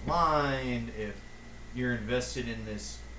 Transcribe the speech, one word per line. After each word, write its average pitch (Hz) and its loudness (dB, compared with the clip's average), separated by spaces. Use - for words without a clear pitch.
online, 139 4
if 104 -2
you're 123 2
invested 120 0
in 113 -4
this, 107 -6